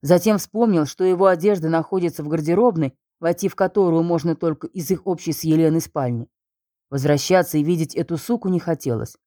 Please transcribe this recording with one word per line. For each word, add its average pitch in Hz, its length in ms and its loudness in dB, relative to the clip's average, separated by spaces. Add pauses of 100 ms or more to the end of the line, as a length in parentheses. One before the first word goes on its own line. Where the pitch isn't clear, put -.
Затем 180 360 2
вспомнил, 202 480 0
что - 180 -6
его 185 240 4
одежда 180 420 2
находится 165 540 -2
в 147 60 -8
гардеробной, 165 680 0 (220)
войти 170 300 -2
в - 60 -10
которую 180 480 2
можно 170 320 -2
только 160 320 -4
из 175 240 -10
их 170 140 -4
общей 170 280 -4
с - 100 -8
Еленой 160 380 2
спальни. 123 480 -6 (640)
Возвращаться 147 680 2
и 147 60 2
видеть 160 320 -2
эту 170 220 -4
суку 233 320 -4
не 180 100 0
хотелось. 123 560 -4 (120)